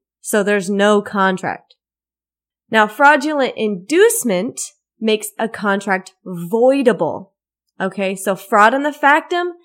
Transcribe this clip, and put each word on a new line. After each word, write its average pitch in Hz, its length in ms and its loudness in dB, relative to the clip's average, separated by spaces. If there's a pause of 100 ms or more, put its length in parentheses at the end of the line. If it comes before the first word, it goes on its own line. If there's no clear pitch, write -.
(200)
so 214 220 -2
there's 196 260 0
no 202 320 2
contract. 190 760 -4 (920)
Now, 220 160 2
fraudulent 285 680 2
inducement 226 1040 0 (400)
makes 220 280 -2 (100)
a 220 100 -4
contract 196 640 -4 (140)
voidable. 196 1040 0 (500)
Okay, 190 340 -4
so 190 220 -4
fraud 214 380 4
in 277 80 -2
the 294 100 -2
factum 320 640 0 (100)